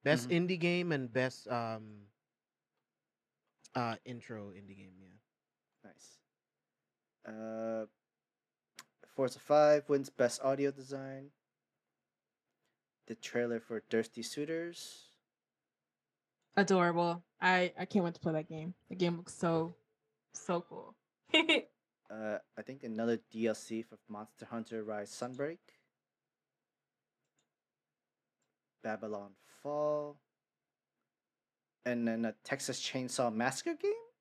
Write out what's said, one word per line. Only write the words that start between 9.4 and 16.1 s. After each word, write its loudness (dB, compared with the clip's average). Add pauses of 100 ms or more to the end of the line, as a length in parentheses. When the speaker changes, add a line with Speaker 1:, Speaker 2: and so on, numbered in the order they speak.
Speaker 2:
wins 2
Best 2
Audio 2
Design. -10 (1800)
The -8
trailer -2
for -6
Thirsty 0
Suitors. -6 (1500)